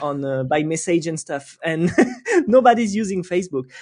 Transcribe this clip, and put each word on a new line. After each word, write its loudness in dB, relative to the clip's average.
on, -4
uh, -4
by 0
message -2
and -4
stuff, -10
and -2
<laughs> 0
nobody's 4
using -4
Facebook. -6